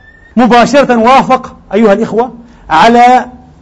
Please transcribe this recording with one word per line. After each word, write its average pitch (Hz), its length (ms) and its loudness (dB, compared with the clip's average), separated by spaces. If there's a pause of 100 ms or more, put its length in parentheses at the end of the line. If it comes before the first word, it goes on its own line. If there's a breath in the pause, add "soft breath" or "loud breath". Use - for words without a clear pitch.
(380)
مباشرة 240 600 0
وافق 240 600 -2 (180)
أيها 214 180 0
الإخوة 226 380 -4 (400 loud breath)
على 240 560 2 (360)